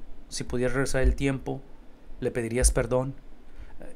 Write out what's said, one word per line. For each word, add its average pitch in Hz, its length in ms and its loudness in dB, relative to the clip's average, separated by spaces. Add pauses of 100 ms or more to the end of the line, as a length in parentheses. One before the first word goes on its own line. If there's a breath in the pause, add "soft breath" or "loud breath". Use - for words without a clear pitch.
(300)
si - 160 -6
pudieras 123 280 0
regresar 131 280 2
el 127 140 8
tiempo, 135 460 0 (600)
le 123 100 0
pedirías 117 400 4
perdón. 127 420 2 (840 loud breath)